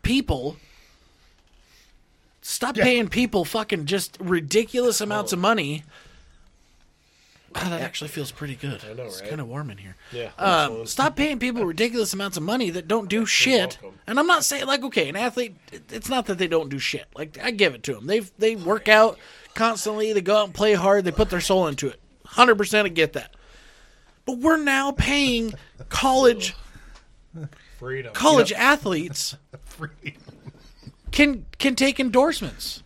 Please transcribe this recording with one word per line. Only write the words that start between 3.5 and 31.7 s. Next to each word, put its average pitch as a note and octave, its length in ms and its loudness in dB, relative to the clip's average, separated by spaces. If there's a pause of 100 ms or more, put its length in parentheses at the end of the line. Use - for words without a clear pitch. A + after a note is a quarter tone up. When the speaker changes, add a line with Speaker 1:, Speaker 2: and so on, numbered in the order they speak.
Speaker 1:
just F#3 340 -4
ridiculous G3+ 840 0
amounts G#3 320 -4
Speaker 3:
Oh. F#3+ 40 -2
Speaker 1:
of F3 40 -6
money D#3+ 440 0 (1700)
Wow, F3+ 160 -4
that E3+ 120 -4
actually - 260 -8
feels C#3+ 220 -8
pretty C#3+ 240 -10
good. B2 340 -8
Speaker 3:
I G#2+ 60 -14
know, B2 100 -12
Speaker 1:
It's F#2+ 160 -12
Speaker 3:
right? G2 80 -12
Speaker 1:
kinda D3 160 -6
warm C3 260 -8
in G2 80 -14
here. G2 180 -18 (160)
Speaker 3:
Yeah, A#2 260 -8
Speaker 1:
Um, F#3 160 2 (180)
Speaker 3:
excellent. A2+ 160 -10
Speaker 1:
stop - 280 0
paying C#4+ 240 -2
people A#3+ 240 -2
ridiculous A3 480 -2
amounts F#3+ 240 -8
of D#3 80 -6
money G#3+ 260 -2
that E3+ 160 -8
don't G#3 220 -2
do G3+ 100 0
Speaker 3:
You're A3+ 80 0
Speaker 1:
shit. G#3 560 2
Speaker 3:
welcome. F#2+ 240 -20
Speaker 1:
And A#3+ 140 0
I'm D#4+ 80 4
not E4+ 160 4
saying, C#4 220 -2
like, C4+ 180 -2
okay, F3 240 -2
an D3 80 -8
athlete, A3+ 400 -4 (160)
it, - 180 -20
it's - 180 -12
not B3+ 180 -2
that F#3+ 120 -4
they F3+ 80 0
don't D#3+ 220 0
do C#3 100 -8
shit. C3 280 -6 (100)
Like, D#3 260 -12
I B3+ 80 0
give G3 240 2
it A2+ 100 -16
to C3 120 -6
'em. G#2 100 -14
They, G#3 140 2 (180)
they A3 160 2
work G3 340 -2
out G#3+ 300 6 (360)
constantly. G#3+ 580 -2
They G3+ 80 2
go F#3+ 160 2
out G#3+ 100 4
and F#3 80 -16
play G#3 200 4
hard. G3 300 4
They F3+ 60 0
put G#3+ 200 2
their F3+ 100 0
soul F#3 260 2
into C#3+ 220 -4
it. - 100 -8 (260)
Hundred B3 320 4
percent, G#3 300 2
I - 40 -2
get D#3+ 240 0
that. - 200 -10 (920)
But B3+ 120 -6
we're D#4+ 240 4
now C#4 300 2
paying B3+ 600 0 (340)
college, C4 680 4 (1300)
Speaker 3:
Freedom. B2+ 340 -8
Speaker 1:
college C4 380 6
Speaker 3:
Yep. - 80 -6
Speaker 1:
athletes G3+ 760 0 (160)
Speaker 2:
<laughs> - 120 -20
Freedom. - 580 -16 (880)
Speaker 1:
can, C#4 360 2 (120)
can C4+ 160 0